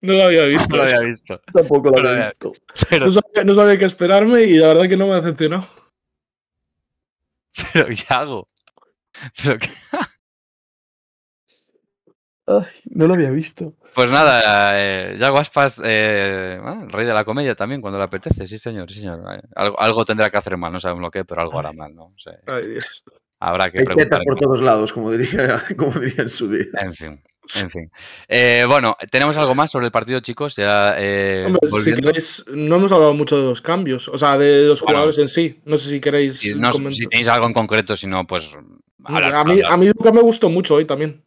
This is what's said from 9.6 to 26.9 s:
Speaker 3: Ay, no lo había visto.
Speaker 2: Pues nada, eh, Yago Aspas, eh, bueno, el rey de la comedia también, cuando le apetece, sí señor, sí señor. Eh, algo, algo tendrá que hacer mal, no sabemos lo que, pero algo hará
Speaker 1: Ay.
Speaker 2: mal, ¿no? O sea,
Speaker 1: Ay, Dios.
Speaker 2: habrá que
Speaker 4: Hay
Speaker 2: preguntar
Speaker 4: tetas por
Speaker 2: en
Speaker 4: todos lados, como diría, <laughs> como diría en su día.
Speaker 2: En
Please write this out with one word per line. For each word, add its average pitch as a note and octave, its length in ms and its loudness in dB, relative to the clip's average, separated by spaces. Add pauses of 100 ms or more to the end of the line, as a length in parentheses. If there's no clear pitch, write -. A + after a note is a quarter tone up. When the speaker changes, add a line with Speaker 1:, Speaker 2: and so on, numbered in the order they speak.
Speaker 3:
Ay, G3+ 140 2 (220)
no D#3+ 220 0
lo F3+ 80 2
había D3 160 0
visto. D#3 420 -8 (220)
Speaker 2:
Pues B2 160 2
nada, A2 640 4
eh, F#2+ 420 -4
Yago C3+ 220 2
Aspas, C#3+ 440 -2
eh, G2 760 -2
bueno, G3 220 -12
el A2 80 -18
rey A2 140 -4
de A#2 100 -2
la G#2+ 100 0
comedia B2 300 -4
también, B2 260 -8
cuando G2 160 -10
le G2 80 -4
apetece, F#2+ 420 -6
sí G#2+ 120 -16
señor, G2+ 320 -12
sí G2+ 80 -20
señor. F2 220 -14 (140)
Eh, G2 60 -18 (140)
algo, G2+ 240 -4
algo A2 260 0
tendrá G#2+ 240 0
que G#2 80 -2
hacer F#2+ 180 -6
mal, F2 160 -8
no F2+ 80 -10
sabemos F2 220 -8
lo F2 100 -8
que, F#2+ 140 -8
pero E2 160 -8
algo E2 180 -6
hará D#2 100 -10
Speaker 1:
Ay. D#2 80 -18
Speaker 2:
mal, D#2 180 -20
¿no? E2 100 -20
O F2+ 140 -20
sea, E2 280 -20
Speaker 1:
Ay, B2 220 -8
Dios. - 340 -14 (360)
Speaker 2:
habrá F2+ 320 -2
que - 80 -8
Speaker 4:
Hay C3 60 2
Speaker 2:
preguntar - 340 -2
Speaker 4:
tetas F2+ 60 -6
por C3+ 120 -2
Speaker 2:
en - 20 -12
Speaker 4:
todos C3 220 0
lados, A2 320 0
como A2 180 -6
diría, B2 560 -2
<laughs> G3 100 -8
como D3+ 220 -2
diría B2+ 240 -6
en A#2+ 60 -6
su A2+ 200 -6
día. G#2 140 -2 (160)
Speaker 2:
En F#2+ 140 -8